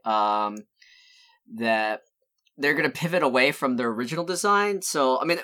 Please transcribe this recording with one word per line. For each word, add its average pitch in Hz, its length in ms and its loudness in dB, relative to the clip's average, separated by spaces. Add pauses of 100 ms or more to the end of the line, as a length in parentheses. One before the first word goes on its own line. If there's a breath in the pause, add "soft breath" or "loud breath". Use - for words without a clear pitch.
um, 104 520 0 (1000 soft breath)
that 110 440 0 (580)
they're 143 160 2
gonna 151 160 0
pivot 170 320 -2
away 131 280 4
from 131 260 -2
their 120 120 -2
original 123 360 -4
design. 202 580 0
So, 131 380 2
I 147 40 -4
mean, 170 200 0